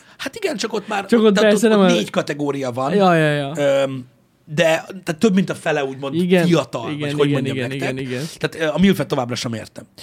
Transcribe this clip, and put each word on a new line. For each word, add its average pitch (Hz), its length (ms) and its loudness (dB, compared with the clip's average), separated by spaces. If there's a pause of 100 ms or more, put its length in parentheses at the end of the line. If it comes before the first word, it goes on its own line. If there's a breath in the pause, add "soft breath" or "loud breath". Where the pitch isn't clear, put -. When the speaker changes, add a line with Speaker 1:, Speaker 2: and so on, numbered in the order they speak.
(180)
Speaker 1:
Hát - 180 -10
igen, 370 200 -4
csak 214 160 -6
ott 214 160 -8
már 196 180 -6
Speaker 2:
Csak 233 160 4
ott 214 120 6
Speaker 1:
tehát 214 160 4
Speaker 2:
persze 214 160 2
Speaker 1:
ott, 220 60 6
Speaker 2:
nem 208 120 4
Speaker 1:
ott 180 60 6
Speaker 2:
a - 20 4
Speaker 1:
négy - 180 0
kategória 143 600 -4
van. 131 220 -2
Speaker 2:
Ja, 190 200 4
ja, 156 180 4
ja. 143 200 -4 (300)
Speaker 1:
Öm, 135 220 -4 (400)
de 160 200 0 (220)
tehát 175 320 -8
több 214 160 4
mint 190 160 2
a 147 40 -6
fele 151 300 -2
úgymond 135 300 -8
Speaker 2:
Igen, 180 320 2
Speaker 1:
fiatal, 135 460 0
Speaker 2:
igen, 147 60 -8
Speaker 1:
vagy 147 140 -4
hogy 147 160 0
Speaker 2:
igen, 143 40 0 (100)
Speaker 1:
mondjam 135 140 -4
Speaker 2:
igen, 127 120 -6
Speaker 1:
nektek. 135 240 -6
Speaker 2:
igen, 135 200 -8
igen. 127 120 -6 (140)
Speaker 1:
Tehát, 156 320 -4
ö, 147 60 -8
a 165 40 0
milfet 185 260 4
továbbra 123 280 -4
sem 117 200 -6
értem. - 300 -14 (180)